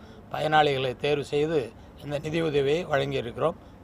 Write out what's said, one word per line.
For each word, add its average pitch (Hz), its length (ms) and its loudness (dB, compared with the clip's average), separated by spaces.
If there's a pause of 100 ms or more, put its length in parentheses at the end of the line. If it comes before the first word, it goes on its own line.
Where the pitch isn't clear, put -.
(320)
பயனாளிகளை 139 640 2
தேர்வு 143 280 0
செய்து 147 480 0 (320)
இந்த 143 140 -6
நிதியுதவியை 156 680 0
வழங்கியிருக்கிறோம். 139 720 -2 (260)